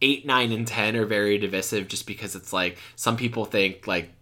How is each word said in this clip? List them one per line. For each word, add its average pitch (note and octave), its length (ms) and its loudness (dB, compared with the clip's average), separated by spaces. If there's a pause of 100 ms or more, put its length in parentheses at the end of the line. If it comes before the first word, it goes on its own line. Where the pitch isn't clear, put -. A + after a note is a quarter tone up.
eight, C#3 220 4
nine, B2+ 260 4
and A#2 160 -2
ten A2 280 0
are A2 120 2
very G#2 320 4
divisive F#2+ 480 -2
just - 180 -8
because G2+ 300 -10
it's, - 180 -10
like, F2+ 240 0 (180)
some A#2 220 0
people A#2 280 -2
think, G2 420 0
like, F2+ 240 -2 (100)